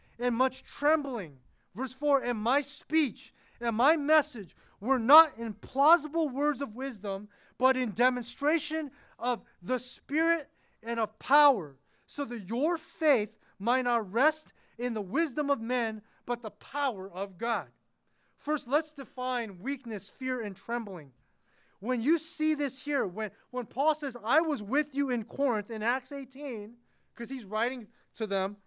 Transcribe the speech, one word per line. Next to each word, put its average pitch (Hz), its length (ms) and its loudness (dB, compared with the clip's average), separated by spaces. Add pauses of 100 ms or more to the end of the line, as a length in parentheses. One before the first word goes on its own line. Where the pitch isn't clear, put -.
(200)
and 247 160 0
much 254 260 0
trembling." 269 760 -2 (360)
Verse 247 180 -6
four, 285 300 2
"And 233 160 0
my 240 220 2
speech - 720 -2 (260)
and 233 140 -2
my 269 220 4
message 285 580 0 (240)
were 247 220 0
not 285 360 8
in 226 180 -8
plausible 302 720 2
words 269 320 -2
of 220 160 -6
wisdom, 208 520 -6 (300)
but 254 180 4
in 254 140 -2
demonstration 277 1000 0 (260)
of 233 240 -2 (180)
the 240 180 -2
Spirit 320 720 -2 (320)
and 233 200 -4
of 214 180 -4
power, 254 580 4 (300)
so - 180 -6
that 220 240 -8
your 285 300 0
faith 262 580 0 (220)
might 240 240 0
not 233 300 -2
rest 262 400 0 (260)
in 240 160 -2
the 214 80 -4
wisdom 277 480 -2
of 269 100 0
men, 226 420 -2 (220)
but 240 160 -4
the 233 120 -10
power 220 580 -4
of 190 260 -6
God." 185 360 -4 (640)
First, 285 320 -4
let's 302 240 0
define 247 680 -6
weakness, 226 500 -8
fear, 254 320 -6
and 208 140 -6
trembling. 196 560 -8 (680)
When 240 200 -2
you 302 180 4
see 311 360 0
this 277 280 -4
here, 277 240 0
when, 190 240 -4 (200)
when 247 160 -6
Paul 294 280 2
says, 269 300 -6
"I 254 160 4
was 302 220 0
with 262 320 -2
you 277 160 0
in 233 140 -2
Corinth" 233 460 -2
in 220 120 -6
Acts 254 300 -2
eighteen, 254 640 -10 (380)
'cause 240 140 -10
he's 247 160 -8
writing 220 440 -4 (260)
to 220 120 -4
them 196 300 -2 (100)